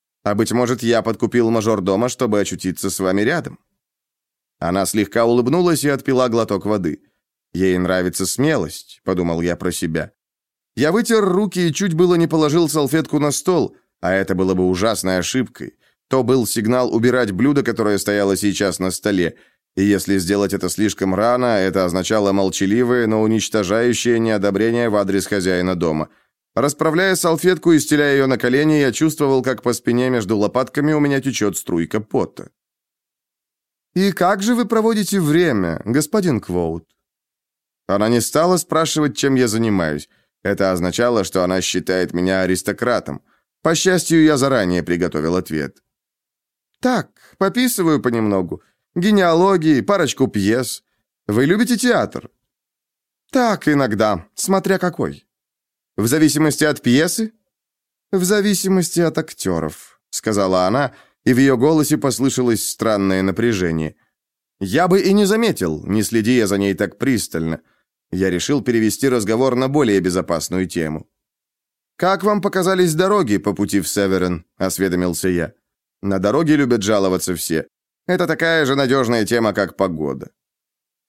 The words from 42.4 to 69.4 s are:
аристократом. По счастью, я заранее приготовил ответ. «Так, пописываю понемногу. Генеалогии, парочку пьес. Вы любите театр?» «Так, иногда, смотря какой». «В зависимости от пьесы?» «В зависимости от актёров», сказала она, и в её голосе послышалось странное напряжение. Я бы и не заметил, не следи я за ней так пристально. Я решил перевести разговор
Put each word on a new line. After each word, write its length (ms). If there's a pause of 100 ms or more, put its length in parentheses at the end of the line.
аристократом. 800 (400)
По 140
счастью, 480
я 140
заранее 460
приготовил 520
ответ. 480 (960)
«Так, 300 (280)
пописываю 640
понемногу. 600 (340)
Генеалогии, 840
парочку 460
пьес. 560 (440)
Вы 180
любите 320
театр?» 520 (1000)
«Так, 360
иногда, 680
смотря 420
какой». 480 (720)
«В 100
зависимости 560
от 180
пьесы?» 520 (800)
«В 120
зависимости 760
от 180
актёров», 800 (100)
сказала 580
она, 260 (300)
и 100
в 40
её 200
голосе 400
послышалось 720
странное 540
напряжение. 720 (640)
Я 280
бы 140
и 120
не 120
заметил, 600
не 180
следи 320
я 120
за 100
ней 180
так 220
пристально. 640 (500)
Я 180
решил 320
перевести 480
разговор 460